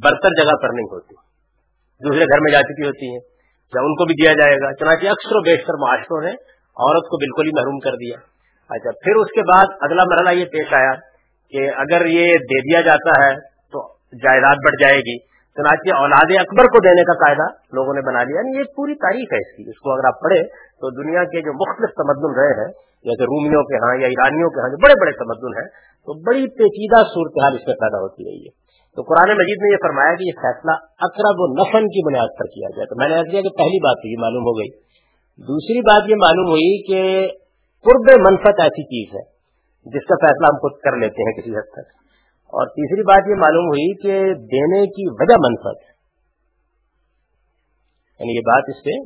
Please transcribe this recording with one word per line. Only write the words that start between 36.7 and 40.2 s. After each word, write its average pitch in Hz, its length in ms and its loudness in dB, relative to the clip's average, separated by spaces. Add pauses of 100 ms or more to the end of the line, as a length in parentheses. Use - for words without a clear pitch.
کہ 190 160 -2 (840)
قرب 220 220 4 (140)
منفعت 196 440 2
ایسی 151 260 -4
چیز 107 260 -10
ہے - 80 -16 (600)
جس 139 240 -10
کا 175 120 2